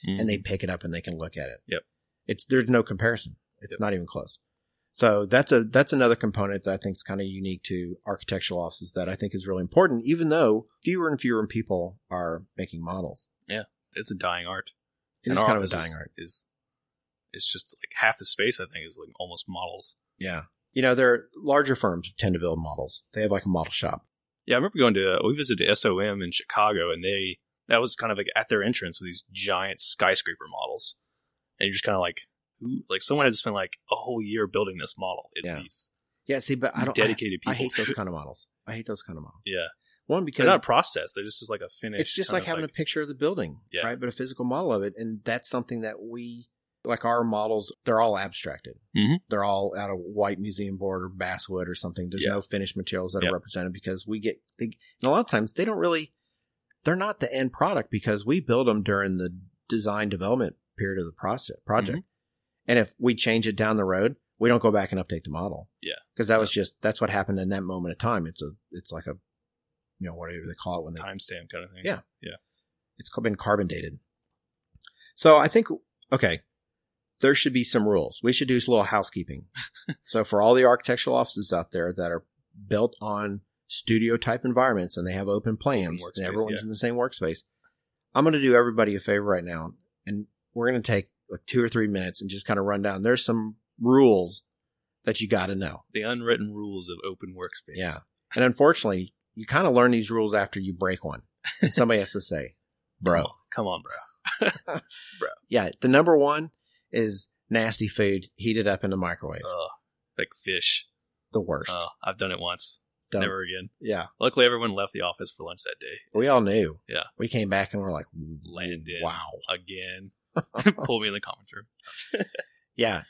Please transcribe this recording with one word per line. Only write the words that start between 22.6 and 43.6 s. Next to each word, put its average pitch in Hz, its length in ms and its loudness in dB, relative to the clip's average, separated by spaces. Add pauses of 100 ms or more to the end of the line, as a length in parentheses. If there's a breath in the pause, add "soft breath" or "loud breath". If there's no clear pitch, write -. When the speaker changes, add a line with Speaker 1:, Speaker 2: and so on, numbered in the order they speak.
Speaker 1:
models. 73 420 -8 (120)
They 107 80 -2
have, 107 100 2
like, 95 140 0
a - 20 -2
model 82 240 0
shop. - 340 -4 (400)
Speaker 2:
Yeah, 123 100 4
I - 20 6
remember 175 200 0
going 120 160 6
to, 95 200 4
uh, - 120 2
we 123 80 4
visited 127 340 2
S 104 180 4
O 92 120 4
M 101 240 0
in 87 80 -4
Chicago, 101 640 2
and 85 100 -6
they, 95 360 -2 (280)
that 117 140 4
was 120 160 -2
kind 113 160 -2
of, 98 60 -4
like, 101 80 -4 (100)
at 110 120 0
their 107 140 2
entrance 98 380 -4
with 92 80 -12
these 87 240 -12
giant 95 480 -4
skyscraper - 680 2
models. - 480 -6 (600)
And 98 80 0
you're 98 60 -2
just 98 120 -4
kinda 101 140 0
like, 87 220 -2 (400)
who, 120 300 -8
like, - 120 -2
someone 143 240 2
had 123 60 4
to 107 60 2
spend, 107 160 -2
like, 95 240 -6 (120)
a - 60 0
whole 120 260 -4
year 107 240 -2
building 95 320 -2
this - 200 -8
model. 92 360 -8
It, 87 120 -10
Speaker 1:
Yeah. 80 160 -8
Speaker 2:
these - 280 -12 (360)
Speaker 1:
Yeah, 135 140 -2
see, 139 140 -2
but 123 220 -2
I 120 80 -2
don't, 131 100 -2
Speaker 2:
dedicated 107 520 0
Speaker 1:
I, 131 40 -2
I 127 40 -2
hate 123 180 -4
Speaker 2:
people. - 140 -2
Speaker 1:
those 139 80 -4
kind 98 140 -6
of 87 60 -8
models. 73 340 -14 (180)
I 110 80 -10
hate 113 120 -12
those 107 160 -8
kind 85 140 -14
of 76 60 -14
models. - 240 -20
Speaker 2:
Yeah. 90 220 -4 (380)
Speaker 1:
One, - 140 0
Speaker 2:
They're 180 60 -4
Speaker 1:
because 139 200 2
Speaker 2:
not 185 160 6
processed. 120 520 0
They're 101 100 -8
just, 107 160 -8
just, 113 100 -10
like, 101 120 -8
a 90 80 -12
finished 107 320 -8
Speaker 1:
it's - 120 -6
just 190 160 -4
Speaker 2:
kind 180 40 -2
Speaker 1:
like 180 80 -2
Speaker 2:
of, - 60 -10
Speaker 1:
having 165 140 -4
Speaker 2:
like 151 80 -6
Speaker 1:
a - 40 -20
picture 160 260 -4
of 147 80 -4
the 143 60 -10
building, 135 460 -4 (120)